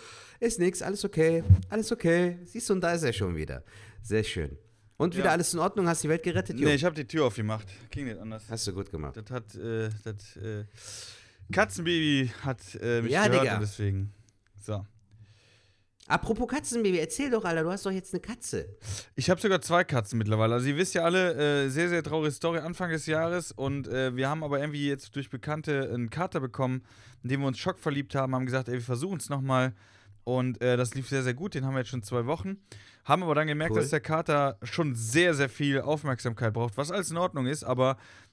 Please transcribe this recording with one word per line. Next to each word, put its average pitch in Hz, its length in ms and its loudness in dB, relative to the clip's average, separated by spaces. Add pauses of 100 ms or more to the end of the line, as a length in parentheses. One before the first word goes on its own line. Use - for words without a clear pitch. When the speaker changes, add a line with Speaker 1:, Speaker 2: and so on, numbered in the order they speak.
(400)
Speaker 1:
„Ist 233 200 0
nix, 180 240 0
alles 202 220 -4
okay, 165 380 4 (260)
alles 214 220 -2
okay.“ 175 540 2
Siehst - 240 -8
du, 208 40 6
und 185 80 0
da 170 120 2
ist 165 100 0
er 120 100 2
schon 90 220 -2
wieder. 67 280 -6 (400)
Sehr 107 200 2
schön. 73 320 -4 (420)
Und 170 180 0
wieder 190 100 0
Speaker 2:
Ja. 175 60 6
Speaker 1:
alles 170 240 2
in 165 40 0
Ordnung? 180 280 0
Hast 170 160 0
die 151 60 0
Welt 165 120 2
gerettet, 175 380 -2
Jo? 147 80 6
Speaker 2:
Nee, 147 80 6
ich 139 100 2
hab 175 80 2
die 147 140 -6
Tür 156 180 2
aufgemacht. 107 400 -2 (240)
Ging 139 160 -6
nicht 107 140 -8
anders. 110 320 -10
Speaker 1:
Hast 113 160 -4
du 95 60 -4
gut 95 180 -6
gemacht. 76 260 -6
Speaker 2:
Das 110 140 -12
hat, 123 240 -8
äh, 113 340 -4 (140)
das, 104 340 -12
äh, 107 280 -6 (840)
Katzenbaby 160 800 2 (120)
hat, 135 160 -2 (200)
äh, 117 220 2
mich 117 100 0
Speaker 1:
Ja, 185 140 4
Speaker 2:
gehört - 160 6
Speaker 1:
Digga. 117 140 2
Speaker 2:
und 104 60 0
deswegen. 101 520 -2 (500)
So. 101 220 -6 (1200)
Speaker 1:
Apropos 220 400 0
Katzenbaby, 233 520 0
erzähl 262 300 -2
doch, 220 160 0
Alter, 165 180 0
du 170 80 0
hast 190 140 -6
doch 196 60 -2
jetzt 185 220 -6
eine 180 80 -2
Katze. - 460 -8 (480)
Speaker 2:
Ich 131 140 0
hab 180 100 4
sogar 190 220 2
zwei 175 240 4
Katzen 120 320 -2
mittlerweile. 110 380 2
Also 123 120 0
ihr 143 80 0
wisst 180 180 0
ja 170 100 2
alle, 147 640 4
äh, 135 40 0
sehr, 160 180 2
sehr 170 160 2
traurige 151 280 0
Story 165 280 0
Anfang 170 300 -4
des 160 160 -2
Jahres 165 460 0
und, 135 360 -4
äh, 127 280 0
wir 131 120 0
haben 156 160 -2
aber 143 160 0
irgendwie 147 300 -2
jetzt - 260 -6
durch 139 140 -6
Bekannte 143 640 -4
einen 120 160 -2
Kater 165 320 -2
bekommen, 127 420 -2 (400)
in 123 60 -4
den 135 100 2
wir 139 80 2
uns 127 120 -2
schockverliebt 143 560 -2
haben, 131 200 2
haben 127 100 0
gesagt, 127 220 0
„Ey, 123 80 -4
wir 123 60 -2
versuchen's 131 480 -4
noch 139 120 -2
mal.“ 131 320 2 (500)
Und, 127 380 0
äh, 123 140 4
das 120 200 2
lief 131 120 -6
sehr, 135 160 0
sehr 127 100 2
gut, 175 220 -6
den 135 100 -2
haben 135 100 0
wir 131 40 0
jetzt 120 100 -4
schon 123 140 -6
zwei 120 220 -2
Wochen. 180 320 -4 (480)
Haben 165 180 4
aber 160 100 2
dann 156 140 2
gemerkt, 151 260 0
Speaker 1:
Cool. - 80 4
Speaker 2:
dass 135 80 0
der 151 120 0
Kater 147 600 2
schon 143 320 -2
sehr, 131 380 4
sehr 139 160 2
viel 139 320 0
Aufmerksamkeit 127 720 -2
braucht, 117 240 -2
was 147 140 -2
alles 185 180 -2
in 160 80 -4
Ordnung 170 300 0
ist, 151 160 -4
aber 127 340 2 (340)